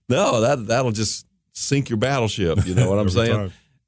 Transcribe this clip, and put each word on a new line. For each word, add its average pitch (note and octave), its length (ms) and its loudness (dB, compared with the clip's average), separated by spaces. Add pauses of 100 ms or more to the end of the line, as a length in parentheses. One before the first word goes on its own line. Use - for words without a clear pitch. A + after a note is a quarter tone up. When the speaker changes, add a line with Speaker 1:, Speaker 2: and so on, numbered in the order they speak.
Speaker 1:
No, B2+ 320 2
that, A#2+ 260 0
that'll A#2+ 240 0
just G#2 340 -4 (280)
sink C#3 360 -2
your A2+ 80 -2
battleship." G#2 720 0
You F#2 80 -2
know B2 140 2
what G2 100 2
I'm G#2 80 0
Speaker 2:
<laughs> - 0 -
Every F#2 40 0 (140)
Speaker 1:
saying? A#2 120 0
Speaker 2:
time. F#2+ 140 -4 (360)